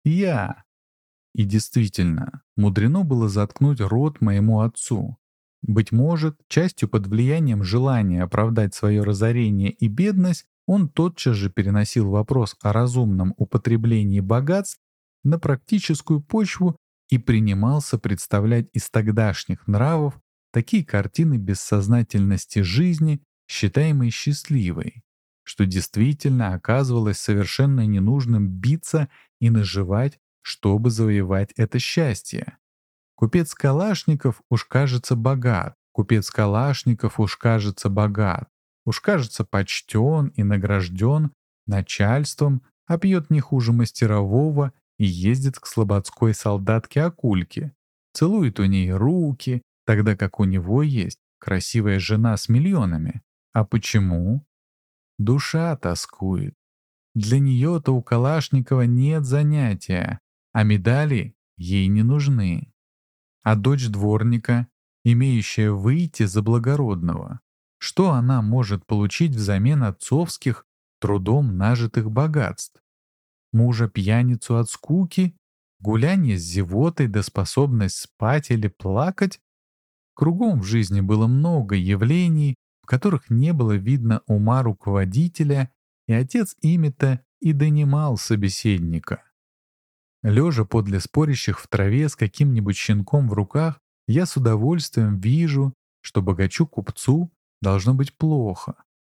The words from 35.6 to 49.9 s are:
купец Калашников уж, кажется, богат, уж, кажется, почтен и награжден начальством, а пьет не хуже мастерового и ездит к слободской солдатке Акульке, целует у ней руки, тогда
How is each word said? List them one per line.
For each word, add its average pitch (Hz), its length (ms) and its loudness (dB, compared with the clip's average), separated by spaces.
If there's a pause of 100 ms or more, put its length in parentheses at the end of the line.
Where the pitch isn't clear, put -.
купец 107 380 0
Калашников 113 880 0
уж, 104 180 -2
кажется, 104 520 0
богат, 101 580 -2 (380)
уж, - 140 -4
кажется, 147 440 0
почтен 123 840 -2
и - 140 -2
награжден 101 880 0 (340)
начальством, 127 1000 0 (220)
а 170 120 -2
пьет 180 320 0
не 151 120 2
хуже 120 320 0
мастерового 120 1000 0 (240)
и 104 80 2
ездит 113 540 0
к - 80 -18
слободской 104 640 0
солдатке 110 720 -2
Акульке, 135 680 -4 (400)
целует 165 460 0
у 101 60 2
ней 95 260 0
руки, 127 720 -2 (260)
тогда 104 300 2